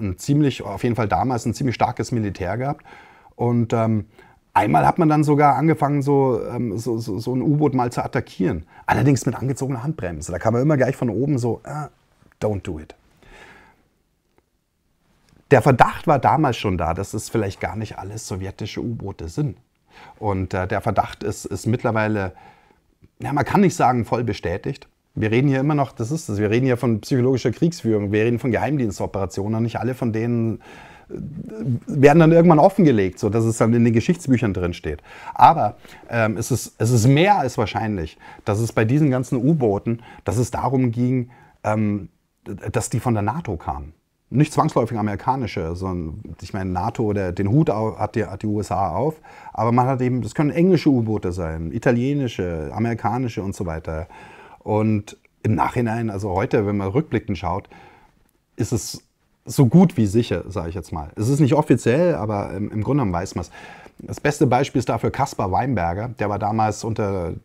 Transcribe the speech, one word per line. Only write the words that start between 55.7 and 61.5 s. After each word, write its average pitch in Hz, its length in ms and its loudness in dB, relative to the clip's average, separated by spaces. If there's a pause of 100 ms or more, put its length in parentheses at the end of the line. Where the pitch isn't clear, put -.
also 98 200 -4
heute, 101 340 0
wenn 104 120 0
man 98 140 -2
rückblickend 110 480 -2
schaut, 87 300 -6 (840)
ist 117 160 -4
es - 320 -6 (420)
so 127 220 4
gut 165 300 6
wie 110 100 4
sicher, 98 420 0
sage 90 200 -6
ich 87 80 -8
jetzt 87 160 -12
mal. 76 240 -8
Es 107 120 -2
ist 139 120 2
nicht 143 140 4